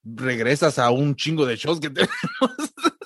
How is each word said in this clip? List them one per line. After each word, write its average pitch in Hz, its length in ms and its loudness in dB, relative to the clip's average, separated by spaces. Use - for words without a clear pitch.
regresas 123 760 0
a 120 100 6
un 139 240 2
chingo 156 320 0
de 117 100 0
shows 165 240 -2
que 147 100 -6
<laughs> - 0 -
tenemos. 190 840 -2